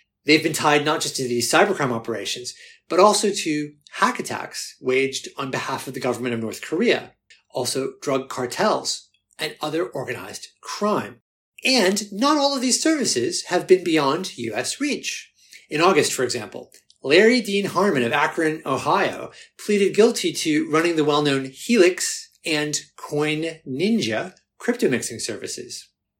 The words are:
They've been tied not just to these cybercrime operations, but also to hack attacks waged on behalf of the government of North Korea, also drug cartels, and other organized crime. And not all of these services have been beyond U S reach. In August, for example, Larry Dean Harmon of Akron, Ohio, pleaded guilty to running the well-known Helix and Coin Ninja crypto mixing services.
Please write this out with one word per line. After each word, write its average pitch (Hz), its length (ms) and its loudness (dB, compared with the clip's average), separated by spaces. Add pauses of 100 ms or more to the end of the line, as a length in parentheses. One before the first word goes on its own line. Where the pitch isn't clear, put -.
(260)
They've 151 160 6
been 156 120 -2
tied 147 320 2
not 147 160 0
just - 160 -6
to 131 100 -4
these 120 240 -2
cybercrime 165 400 4
operations, 113 640 -6 (340)
but 165 100 2
also 208 300 6
to 151 440 -4 (180)
hack 247 280 0
attacks - 640 -8
waged 131 560 0
on 135 140 -6
behalf 131 360 -6
of 139 60 -10
the 131 60 -10
government 120 340 -2
of 113 80 -4
North 110 200 -8
Korea, 175 520 0 (380)
also 131 500 -4
drug 139 260 -2
cartels, 131 840 -2 (280)
and 156 240 -8
other 156 240 -4
organized - 600 -10 (140)
crime. 160 600 -4 (440)
And 208 460 2
not 277 260 2
all 277 180 2
of 254 60 -4
these 247 200 0
services 202 640 0
have 170 220 -2
been 180 160 6
beyond 156 540 0
U 113 180 -8
S - 240 -4
reach. - 540 -6 (360)
In 151 120 0
August, 170 320 4
for 135 100 -2
example, 120 480 -6 (320)
Larry 214 380 6
Dean 196 240 -2
Harmon 160 380 0
of 117 100 -2
Akron, 156 520 0
Ohio, 143 680 -2 (260)
pleaded 202 360 2
guilty 208 400 4
to 156 360 0
running 165 260 2
the 156 80 4
well-known 147 420 2
Helix 185 840 0 (160)
and 151 340 -2 (160)
Coin 151 720 -2
Ninja 147 680 0 (220)
crypto 240 320 0
mixing 117 300 -4
services. - 680 -10 (300)